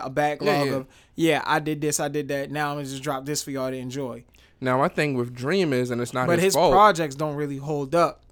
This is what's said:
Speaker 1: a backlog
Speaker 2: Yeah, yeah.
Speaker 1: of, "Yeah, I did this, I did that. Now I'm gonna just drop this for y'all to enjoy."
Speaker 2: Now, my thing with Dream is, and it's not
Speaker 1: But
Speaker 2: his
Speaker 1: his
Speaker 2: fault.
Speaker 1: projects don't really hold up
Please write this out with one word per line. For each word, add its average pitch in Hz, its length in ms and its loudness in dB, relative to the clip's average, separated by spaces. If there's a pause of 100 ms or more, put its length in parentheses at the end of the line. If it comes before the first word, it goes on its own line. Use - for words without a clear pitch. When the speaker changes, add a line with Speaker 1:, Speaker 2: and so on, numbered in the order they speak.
Speaker 1:
a - 80 -8
backlog 147 380 0
Speaker 2:
Yeah, 143 160 2
yeah. 135 120 0
Speaker 1:
of, 131 100 -6 (280)
"Yeah, 156 320 2
I 151 140 2
did 151 200 -4
this, 147 180 -2
I 151 100 -2
did 143 200 -4
that. 143 220 -4
Now 147 200 -2
I'm 147 60 -6
gonna 143 120 -8
just 135 140 -8
drop 135 220 -4
this 143 180 -4
for - 80 -10
y'all 131 200 -4
to 131 60 -6
enjoy." 127 480 -8 (360)
Speaker 2:
Now, 127 160 2
my 143 120 4
thing 151 260 0
with 123 200 -2
Dream 151 380 0
is, 123 180 0
and 120 120 -2
it's 117 100 -6
not 127 140 0
Speaker 1:
But 170 140 4
Speaker 2:
his 185 60 4
Speaker 1:
his 196 100 2
Speaker 2:
fault. 165 160 6
Speaker 1:
projects 170 420 6
don't 151 220 -4
really 143 220 -4
hold 143 360 -4
up 165 380 2